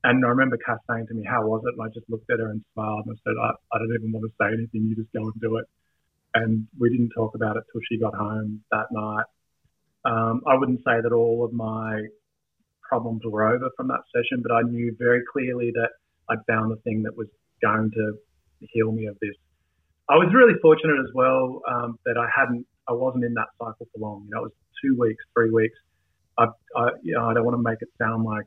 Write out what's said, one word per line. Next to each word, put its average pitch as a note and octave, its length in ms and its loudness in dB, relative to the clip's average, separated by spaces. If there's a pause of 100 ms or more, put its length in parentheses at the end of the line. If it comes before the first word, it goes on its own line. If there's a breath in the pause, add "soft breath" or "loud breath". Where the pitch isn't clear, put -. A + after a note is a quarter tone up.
And B2+ 220 4
I A#2+ 40 4
remember B2+ 280 2
Cass A2+ 220 -4 (100)
saying A2+ 180 -4
to A2+ 60 -12
me, A2 100 -6
"How A2+ 220 -2
was A2 200 0
it?" A#2+ 120 -4
And A2+ 40 -10
I A2+ 120 -6
just - 160 -18
looked A2+ 200 -8
at A#2+ 100 0
her A2 100 -4
and G#2+ 140 -8 (100)
smiled, G#2+ 320 -6
and A2 100 -10
I - 80 -20
said, A2+ 180 -4
"I, G#2+ 100 0 (220)
I A2+ 60 -2
don't A2+ 160 -2
even A2 160 -4
want A2 140 -6
to A2+ 60 -8 (100)
say G#2 120 0
anything. A2+ 360 -2
You A2+ 60 -2
just A2 180 -8
go A2+ 100 -4
and A2 180 -8
do A2+ 160 -2
it." A#2 80 -6 (720)
And A2 320 0 (100)
we A#2+ 120 4
didn't A#2+ 200 2
talk A2+ 260 -4
about A2 220 -2
it A2+ 140 -6
till A2+ 180 -8
she A#2 80 -4
got A2 160 -2
home G#2+ 480 -6 (100)
that G#2+ 200 -2
night. G#2+ 340 -4 (800)
Um, A2+ 400 0
I C#3 100 6
wouldn't B2+ 300 0
say A#2 160 2
that A#2 100 0
all A#2 320 2
of A#2 80 -4
my A2 520 -4 (840)
problems A2+ 380 -2
were G#2+ 220 0
over B2 280 0
from C3 120 -6
that B2+ 140 -2 (140)
session, A#2+ 320 -2
but B2 60 0
I A#2 80 4
knew A#2+ 360 -2
very B2 240 4 (120)
clearly B2 400 -2
that A2+ 160 0 (400)
I'd A2 180 -2
found A2 240 0
the A2 120 -4
thing A2 200 -2
that - 140 -8
was A2 100 -8 (340)
going A2 300 2
to G#2+ 220 -2 (460)
heal A2 320 0
me A2 160 -4
of G2+ 120 -10
this. G2+ 140 -6 (760)
I C#3+ 80 6
was E3 160 6
really A#3 300 10
fortunate D#3 380 6
as B2 160 -6
well, C3 520 2
um, A#2+ 380 -4
that A#2+ 120 0
I A#2+ 160 -2
hadn't, B2 320 0 (220)
I B2 60 -2
wasn't B2 320 0
in A#2+ 80 -2
that A2+ 140 -4 (100)
cycle A2+ 340 -10
for G#2+ 80 -16
long. G#2 260 -8
You G#2 100 -12
know, A#2 60 -4
it - 20 -6
was A#2 80 -10 (320)
two C3+ 140 4
weeks, A2+ 260 0 (100)
three A#2 160 4
weeks. A2 280 2 (600)
I, A#2 80 6 (300)
I, A#2+ 140 2 (120)
you - 140 -2
know, A#2 100 0
I A2+ 80 2
don't A#2 100 2
wanna A#2+ 140 0
make A2+ 240 0
it - 160 -14
sound A2+ 260 0
like G#2+ 240 -4